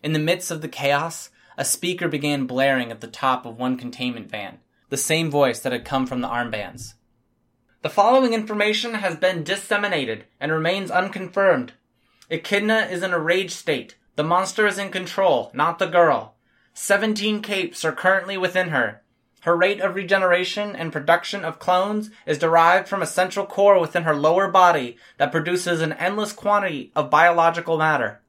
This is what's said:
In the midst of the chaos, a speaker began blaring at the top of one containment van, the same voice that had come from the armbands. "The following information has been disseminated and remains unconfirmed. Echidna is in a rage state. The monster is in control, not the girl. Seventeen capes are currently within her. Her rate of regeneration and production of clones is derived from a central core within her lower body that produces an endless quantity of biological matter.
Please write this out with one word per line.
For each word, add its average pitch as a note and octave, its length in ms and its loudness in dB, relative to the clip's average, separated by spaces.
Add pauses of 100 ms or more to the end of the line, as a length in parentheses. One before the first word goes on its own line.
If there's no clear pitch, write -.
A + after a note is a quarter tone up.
In D#3 120 -4
the D#3 60 0
midst F3 320 -2
of D#3 100 -8
the D#3 80 -10
chaos, D3 640 -4 (260)
a - 80 -4
speaker F3 420 -4
began C#3+ 380 -2
blaring B2+ 460 0
at A2 100 -14
the A2+ 60 -14
top B2+ 380 -2
of A2+ 120 -14
one B2+ 200 -2
containment B2 520 -10
van, G2 300 -12 (300)
the C3+ 80 -4
same D#3+ 340 0
voice C#3 280 2
that C3 120 -4
had A#2+ 140 -6
come C3+ 200 -2
from B2+ 160 -6
the A#2+ 60 -4
armbands. A#2 680 -8 (840)
"The D#3 80 -4
following A#3 440 4
information G#3+ 640 -2
has F#3+ 200 -4
been F3+ 280 0
disseminated F3+ 800 -4 (140)
and C#3+ 120 -4
remains F3+ 400 -2
unconfirmed. F#3 840 0 (560)
Echidna G#3 600 0
is F3+ 120 -6
in F3+ 100 -2
a E3+ 60 0
rage F3+ 320 0
state. - 440 -6 (200)
The D3 80 -2
monster F#3 440 0
is F#3+ 100 -2
in G3 140 -8
control, F3+ 640 0
not D#3 260 -2
the F#3+ 60 0
girl. D#3+ 500 2 (380)
Seventeen G#3 680 0
capes F#3+ 440 -6
are D#3 80 0
currently F#3+ 440 0
within F3+ 320 -2
her. A#2+ 320 -2 (400)
Her E3+ 140 2
rate F#3+ 240 2
of F#3 160 -2
regeneration F#3+ 800 0
and E3 160 -6
production E3+ 540 0
of D#3 140 -8
clones G#3 500 0 (160)
is D3+ 140 -2
derived E3 500 4
from G3 120 -2
a D#3 60 -4
central F#3 380 -2
core G3 340 6
within E3 240 -2
her D#3 120 2
lower E3+ 340 2
body E3 480 4 (220)
that C#3+ 120 2
produces E3+ 480 -2
an D#3+ 140 -2
endless G#3 400 -4
quantity G3 600 -2
of C#3+ 140 -2
biological E3 680 4
matter. D3+ 520 0